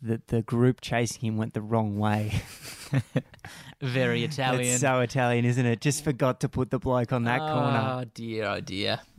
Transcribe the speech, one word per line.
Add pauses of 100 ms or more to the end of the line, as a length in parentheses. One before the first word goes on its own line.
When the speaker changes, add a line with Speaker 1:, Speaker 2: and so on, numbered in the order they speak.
Speaker 1:
that
the
group
chasing
him
went
the
wrong
way. (500)
<laughs>
Speaker 2:
Very
Italian.
Speaker 1:
That's
so
Italian,
isn't
it?
Just
forgot
to
put
the
bloke
on
that
corner. (220)
Speaker 2:
Oh,
dear,
oh,
dear. (200)